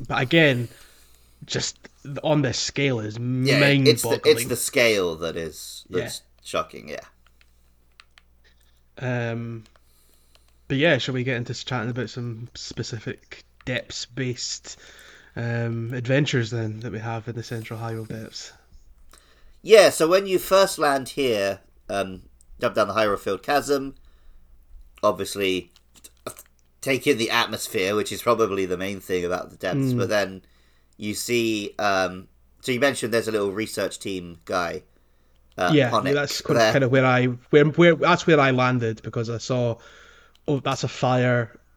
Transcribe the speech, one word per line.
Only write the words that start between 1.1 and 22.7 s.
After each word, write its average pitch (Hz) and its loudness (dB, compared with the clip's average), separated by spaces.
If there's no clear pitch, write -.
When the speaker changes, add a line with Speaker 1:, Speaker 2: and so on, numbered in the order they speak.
Speaker 1:
just - -6
th-, 135 -12
on 151 4
this 120 -2
scale 139 -2
is 107 -8
Speaker 2:
Yeah, 127 2
it's 139 4
the, 117 0
Speaker 1:
mind-boggling. 147 4
Speaker 2:
it's - -2
the 123 -2
scale 104 2
that 82 -6
is, - -12
that's 90 -4
Speaker 1:
Yeah. - -20
Speaker 2:
shocking, - -6
yeah. 73 -10
Speaker 1:
Um, 117 -6
but 139 -2
yeah, 151 4
shall 127 -4
we 127 -2
get 123 -2
into 123 -6
s-, - -10
chatting 123 -4
about 120 -6
some 120 -10
specific - -12
depths-based, - -8
um, 117 -4
adventures 127 0
then 110 -6
that 107 -10
we 104 -8
have 113 -8
in 113 -8
the 113 -10
Central 113 -10
Hyrule 113 -8
Depths? - -14
Speaker 2:
Yeah, 185 10
so 160 2
when 196 4
you 180 2
first 190 2
land 139 0
here, 104 0
um, 95 -4
jump 113 -2